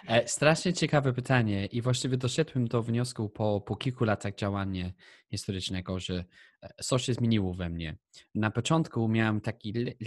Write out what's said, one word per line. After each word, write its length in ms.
E, 200
strasznie 460
ciekawe 400
pytanie 520
i 160
właściwie 360
doszedłem 500
do 160
wniosku 460
po, 320
po 140
kilku 300
latach 300
działania 560
historycznego, 680
że, 260
e, 220
coś 200
się 100
zmieniło 400
we 160
mnie. 280
Na 160
początku 560
miałem 340
taki 320
le-, 180